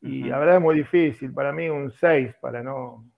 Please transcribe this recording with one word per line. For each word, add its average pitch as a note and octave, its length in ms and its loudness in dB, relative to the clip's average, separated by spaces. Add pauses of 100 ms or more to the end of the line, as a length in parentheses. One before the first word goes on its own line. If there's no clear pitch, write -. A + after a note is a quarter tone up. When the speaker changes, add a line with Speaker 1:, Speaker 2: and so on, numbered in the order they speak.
Speaker 1:
y C3+ 200 -8
Speaker 2:
Ujú. C3+ 80 -6
Speaker 1:
la C3+ 100 -2
verdad E3 160 6
es F#3 60 6
muy D#3+ 140 4
difícil, D3 580 0
para C#3 180 -2
mí D#3+ 180 -6
un C#3+ 220 -6
seis C#3 500 0
para A#2+ 220 -8
no B2 420 -12 (120)